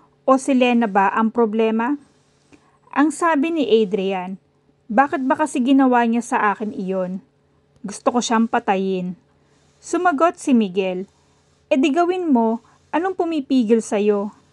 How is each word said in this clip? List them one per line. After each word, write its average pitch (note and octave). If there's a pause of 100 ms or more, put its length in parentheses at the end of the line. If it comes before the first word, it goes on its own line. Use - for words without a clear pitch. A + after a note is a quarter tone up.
(240)
O C4
si C4+
Lena A#3+
ba G3
ang A3+
problema? A3+ (960)
Ang C#4+
sabi E4
ni C#4+ (160)
Adrian, F#3+ (480)
"Bakit C4+
ba D4+
kasi D4+
ginawa B3+
niya A#3
sa B3
akin G#3
iyon? F#3 (640)
Gusto A3+
ko A3+
siyang A3+
patayin." F#3+ (640)
Sumagot F4
si C4+
Miguel, F#3+ (560)
"E D4+
di C4+
gawin F4
mo, A3+ (240)
anong F#4
pumipigil C4
sa'yo?" G#3 (200)